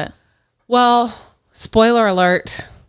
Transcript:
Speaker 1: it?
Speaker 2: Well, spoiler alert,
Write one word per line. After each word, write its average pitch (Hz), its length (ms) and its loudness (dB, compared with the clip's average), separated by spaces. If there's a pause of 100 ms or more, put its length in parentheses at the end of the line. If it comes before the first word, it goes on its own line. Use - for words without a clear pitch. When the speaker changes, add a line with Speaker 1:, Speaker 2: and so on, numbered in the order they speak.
Speaker 1:
it? - 60 -18 (560)
Speaker 2:
Well, 240 440 0 (380)
spoiler 226 560 0
alert, 180 600 -2 (200)